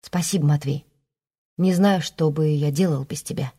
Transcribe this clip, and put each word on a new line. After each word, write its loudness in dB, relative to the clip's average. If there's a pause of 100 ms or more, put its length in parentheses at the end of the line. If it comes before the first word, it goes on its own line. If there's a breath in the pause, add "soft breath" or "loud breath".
«Спасибо, -2
Матвей. 0 (720)
Не 2
знаю, 2
что -2
бы 0
я 0
делал 0
без -10
тебя». -6